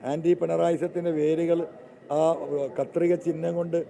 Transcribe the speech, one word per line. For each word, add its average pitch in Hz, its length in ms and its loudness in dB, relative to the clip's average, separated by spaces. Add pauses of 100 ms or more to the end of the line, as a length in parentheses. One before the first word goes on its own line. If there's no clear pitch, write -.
(120)
ആൻറ്റി 165 200 2 (100)
പിണറായിസത്തിൻ്റെ 170 680 0 (100)
വേരുകൾ 165 380 2 (600)
ആ 156 40 4 (540)
കത്രിക 170 360 0 (120)
ചിഹ്നം 170 340 -2
കൊണ്ട് 170 180 -2 (120)